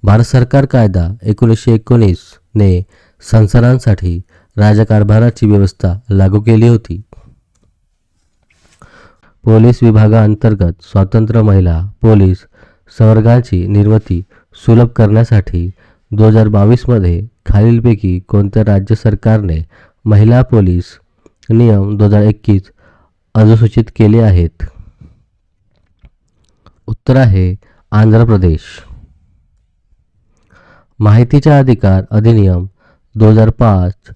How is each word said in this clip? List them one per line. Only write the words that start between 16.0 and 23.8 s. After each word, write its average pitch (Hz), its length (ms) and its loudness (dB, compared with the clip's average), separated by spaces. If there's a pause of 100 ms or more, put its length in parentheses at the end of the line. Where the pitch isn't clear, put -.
दोन 107 180 2
हजार 110 200 2
बावीस 104 400 0
मध्ये 95 400 -2 (180)
खालीलपैकी 110 760 0
कोणत्या 101 460 -2
राज्य 101 280 -2
सरकारने 104 720 -4 (380)
महिला 110 380 2
पोलीस 92 420 -2 (680)
नियम 107 460 0
दोन 104 100 0
हजार 104 160 2
एकवीस 104 400 -2 (720)
अधिसूचित 110 500 2 (120)